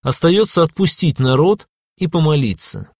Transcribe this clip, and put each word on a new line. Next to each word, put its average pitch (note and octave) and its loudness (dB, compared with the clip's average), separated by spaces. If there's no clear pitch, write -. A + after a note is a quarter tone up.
остается F3 2
отпустить E3 -2
народ C#3+ 0
и F#3 -4
помолиться. D3 -2